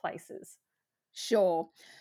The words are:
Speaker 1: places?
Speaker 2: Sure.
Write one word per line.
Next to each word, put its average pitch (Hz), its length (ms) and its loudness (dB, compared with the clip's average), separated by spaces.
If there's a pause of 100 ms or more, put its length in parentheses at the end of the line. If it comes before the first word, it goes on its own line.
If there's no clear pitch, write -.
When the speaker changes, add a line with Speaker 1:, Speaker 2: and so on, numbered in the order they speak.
Speaker 1:
places? - 560 -10 (560)
Speaker 2:
Sure. 180 560 2 (320)